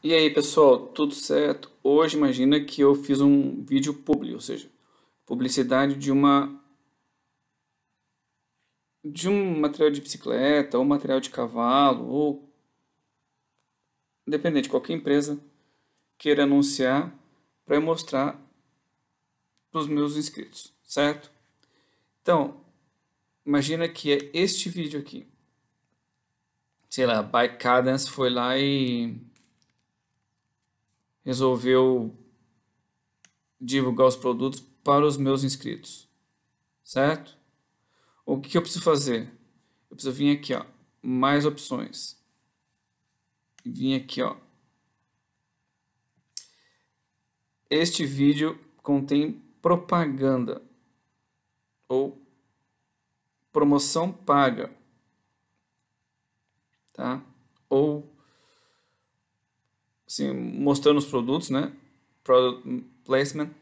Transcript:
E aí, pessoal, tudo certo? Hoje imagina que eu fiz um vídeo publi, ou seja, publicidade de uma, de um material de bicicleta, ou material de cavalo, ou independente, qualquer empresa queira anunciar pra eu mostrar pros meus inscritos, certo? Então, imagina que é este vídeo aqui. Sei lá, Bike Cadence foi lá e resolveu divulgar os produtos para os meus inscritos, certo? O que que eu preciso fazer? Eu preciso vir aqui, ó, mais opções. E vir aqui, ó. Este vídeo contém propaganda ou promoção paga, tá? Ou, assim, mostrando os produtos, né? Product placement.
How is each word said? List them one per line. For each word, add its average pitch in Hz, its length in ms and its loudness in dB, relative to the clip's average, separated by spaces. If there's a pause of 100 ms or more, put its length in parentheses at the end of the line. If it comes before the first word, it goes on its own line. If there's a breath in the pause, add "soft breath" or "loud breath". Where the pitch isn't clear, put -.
E 156 80 2
aí, 156 220 4
pessoal, 143 540 4
tudo 147 260 -2
certo? 147 560 -2 (100)
Hoje 151 360 2
imagina 139 420 2
que 147 220 -4
eu 143 120 8
fiz 139 280 0
um 139 440 4
vídeo 139 300 -2
publi, 139 400 -4
ou 120 60 -12
seja, - 280 -10 (560)
publicidade 131 720 0
de 139 160 -6
uma, 139 500 2 (2500)
de 151 240 -6
um 190 320 0
material 151 320 2
de 143 80 -4
bicicleta, 139 760 0
ou 127 80 2
material 139 360 0
de 131 100 -12
cavalo, 120 800 0
ou 139 440 -4 (1700)
independente, 147 420 -2
qualquer 135 260 -4
empresa 147 460 0 (760)
queira 143 240 2
anunciar 139 760 2 (480)
pra 147 120 0
eu 147 60 2
mostrar 156 540 -4 (1300)
pros 156 160 -4
meus 147 300 -2
inscritos, - 680 -10
certo? 147 480 -4 (920)
Então, 151 380 0 (840)
imagina 147 420 0
que 151 260 -2
é 143 200 -4
este 185 340 -2
vídeo 156 300 -8
aqui. - 300 -14 (1600)
Sei 131 160 0
lá, 113 160 2
Bike 120 360 0
Cadence 127 520 2
foi 127 200 -2
lá 123 280 -2
e 123 580 -2 (2000)
resolveu 127 880 2 (1500)
divulgar 131 480 2
os 127 80 0
produtos 131 420 -2 (240)
para 143 240 4
os 143 100 2
meus 135 280 0
inscritos, - 640 -10 (760)
certo? 147 560 -2 (880)
O 139 140 -4
que 139 100 -16
que 170 80 2
eu 170 40 0
preciso 170 220 -8
fazer? 135 480 0 (560)
Eu - 60 -20
preciso 135 180 -8
vir 143 240 2
aqui, 143 160 -8
ó, - 140 -6 (340)
mais 135 460 0
opções. - 760 -8 (1400)
E 123 60 -10
vir 131 320 -4
aqui, 131 180 -10
ó. 123 160 -4 (3250 loud breath)
Este 165 340 -2
vídeo 147 540 0 (240)
contém 143 580 -2 (220)
propaganda 139 1000 0 (1300)
ou 139 320 -2 (1300)
promoção 147 600 2
paga, 139 640 0 (2250)
tá? 131 300 -8 (480)
Ou, 147 400 0 (2000)
assim, 139 260 -6
mostrando 139 640 0
os 139 80 -2
produtos, 131 420 -2
né? 135 260 -4 (480)
Product 127 600 2 (200)
placement. 139 460 -2 (120)